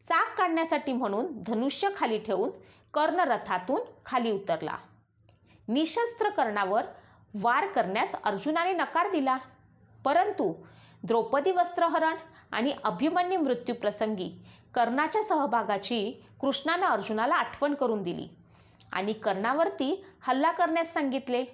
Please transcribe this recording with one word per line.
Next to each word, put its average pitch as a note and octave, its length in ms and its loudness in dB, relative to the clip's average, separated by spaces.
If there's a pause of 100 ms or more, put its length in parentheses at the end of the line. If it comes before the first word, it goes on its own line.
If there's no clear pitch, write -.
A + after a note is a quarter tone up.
चाक F4 300 2
काढण्यासाठी E4 540 2
म्हणून A#3+ 500 -2
धनुष्य A#3+ 540 0
खाली A3+ 220 2
ठेवून G#3+ 320 0 (440)
कर्ण D#4+ 260 2
रथातून A3 600 0 (260)
खाली A#3+ 240 0
उतरला. E3+ 460 -2 (920)
निशस्त्र G#4 600 0
कर्णावर G#3+ 540 0 (520)
वार A#3+ 320 2
करण्यास A#3 560 -2
अर्जुनाने D#4 500 0
नकार E4+ 380 0
दिला, C4+ 280 0 (680)
परंतु C4+ 480 2 (500)
द्रौपदी A3+ 480 2
वस्त्रहरण E4+ 680 2 (360)
आणि B3 200 2 (120)
अभिमन्यू F4 560 0
मृत्यूप्रसंगी A3 920 -2 (420)
कर्णाच्या D4 480 2
सहभागाची G#3+ 1000 0 (160)
कृष्णानं D#4+ 460 0
अर्जुनाला A3+ 480 0
आठवण C#4+ 400 0
करून A3+ 280 0
दिली F3 260 -6 (640)
आणि G3+ 200 -2
कर्णावरती C4 920 0 (160)
हल्ला C#4 320 2
करण्यास E4 420 0
सांगितले. C4 600 0